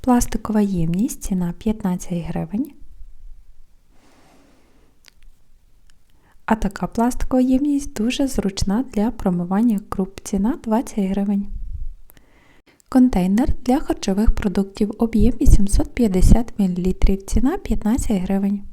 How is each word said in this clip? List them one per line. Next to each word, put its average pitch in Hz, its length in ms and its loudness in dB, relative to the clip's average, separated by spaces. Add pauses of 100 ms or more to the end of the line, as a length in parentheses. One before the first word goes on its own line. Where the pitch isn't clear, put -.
Пластикова 226 600 0
ємність. 185 600 -2
Ціна 175 300 -4
п'ятнадцять 180 720 -4
гривень. 170 480 -6 (3750)
А 220 100 2
така 190 320 -6
пластикова 254 540 0
ємність 277 520 0
дуже 254 340 -2
зручна 202 560 -2
для 214 280 -2
промивання 190 680 -2 (100)
круп. - 340 -6
Ціна 208 400 -2
двадцять 220 460 -2
гривень. 202 380 -2 (1400)
Контейнер 226 640 2
для 254 260 0
харчових 214 560 0
продуктів. 202 640 -2
Об'єм 226 360 2
вісімсот 247 600 6
п'ятдесят 214 680 4
мілілітрів. 185 680 2
Ціна 262 320 2
п'ятнадцять 214 640 0
гривень. 196 520 -2